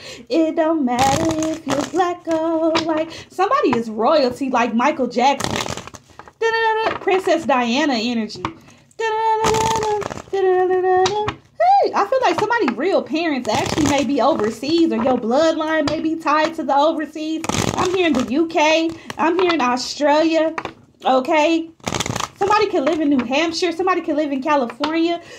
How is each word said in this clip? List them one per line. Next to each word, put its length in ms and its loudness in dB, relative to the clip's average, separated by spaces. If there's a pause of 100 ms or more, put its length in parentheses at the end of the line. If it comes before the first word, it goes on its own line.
(300)
It 260 2
don't 280 0
matter 420 2 (240)
if 160 -8
you're 160 -2 (100)
black 360 -2
or 440 0 (120)
white. 460 -4
Somebody 480 2
is 120 -4
royalty 600 2
like 240 0
Michael 340 0
Jackson. 460 0 (880)
Da-da-da-da. 600 0
Princess 460 0
Diana 480 0
energy. 500 -4 (540)
Da-da-da-da-da. 1000 0 (320)
Da-da-da-da-da. 960 2 (580)
Hey, 120 -2
I 100 2
feel 160 0
like 180 0
somebody 340 0
real 280 0
parents 460 -2
actually 420 0
may 140 2
be 180 0
overseas, 720 2
or 100 -2
your 160 2
bloodline 720 2
may 120 -4
be 160 -2
tied 380 0
to 80 -6
the 120 0
overseas. 680 0 (320)
I'm 200 -2
here 120 2
in 60 2
the 180 -2
U 160 0
K. 420 2 (280)
I'm 220 0
here 140 2
in 80 0
Australia. 920 2 (520)
Okay? 640 2 (720)
Somebody 240 2
can 160 0
live 160 0
in 80 0
New 160 2
Hampshire. 480 -2
Somebody 300 0
can 160 -2
live 160 0
in 100 -4
California. 800 0 (180)